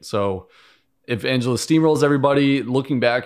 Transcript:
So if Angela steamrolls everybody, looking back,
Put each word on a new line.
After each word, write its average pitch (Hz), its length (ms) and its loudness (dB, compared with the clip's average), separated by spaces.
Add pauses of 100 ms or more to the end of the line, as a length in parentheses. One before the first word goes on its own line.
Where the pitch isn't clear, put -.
So 101 440 -4 (640)
if 117 160 -4
Angela 127 320 0
steamrolls 156 480 2
everybody, 139 580 2
looking 127 380 -2
back, 120 260 0